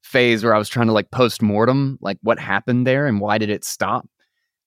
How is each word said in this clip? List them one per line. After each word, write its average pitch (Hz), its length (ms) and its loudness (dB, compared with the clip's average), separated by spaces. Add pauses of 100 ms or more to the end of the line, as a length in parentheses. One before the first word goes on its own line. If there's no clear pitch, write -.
phase 120 420 2
where 113 100 4
I 107 40 4
was 104 100 -2
trying 120 200 0
to, 113 40 2
like, 104 180 0
post-mortem, 123 920 0
like, 98 200 -6
what 113 160 0
happened 120 480 -2
there 139 200 0
and 107 140 0
why 104 180 0
did 107 120 -2
it 98 140 -6
stop? 101 420 -6 (600)